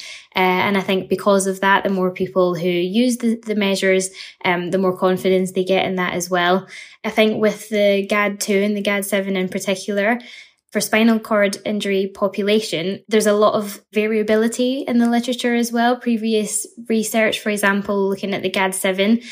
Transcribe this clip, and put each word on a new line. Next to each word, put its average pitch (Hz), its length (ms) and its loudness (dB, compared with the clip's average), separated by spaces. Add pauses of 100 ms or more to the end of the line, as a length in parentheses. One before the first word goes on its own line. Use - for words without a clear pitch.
(360)
Uh, 190 40 2
and 185 360 2
I 190 60 0
think 190 260 -2
because 190 380 2
of 190 140 -4
that, 196 240 2
the 202 60 0
more 185 200 0
people 180 440 0
who 175 140 -2
use 190 480 0
the, 233 300 -2
the 214 80 -4
measures, 190 560 2 (340)
um, 175 280 -2
the 190 60 0
more 185 160 0
confidence 185 580 0
they 190 120 -2
get 190 220 2
in 190 80 -4
that 180 180 -4
as 175 160 -6
well. 180 400 0 (340)
I 214 60 -6
think 214 320 0
with 208 300 -2
the 202 360 2
gad 208 340 -2
two 202 180 0
and 208 180 0
the 202 60 -4
gad 202 240 -2
seven 196 320 -2
in 185 100 -2
particular, 202 680 -2 (520)
for 208 100 -2
spinal 220 380 4
cord 202 480 0
injury 202 400 -2
population, 196 1000 -2
there's 214 200 2
a 208 80 4
lot 208 180 4
of 202 400 -6
variability 220 960 0
in 240 80 0
the 233 140 4
literature 240 440 0
as 233 160 0
well. 240 280 2
Previous 220 680 -2 (220)
research, 220 520 0
for 214 100 -4
example, 202 580 0
looking 196 240 -4
at 185 80 -4
the 190 80 -4
gad 190 260 -2
seven, 196 460 2 (120)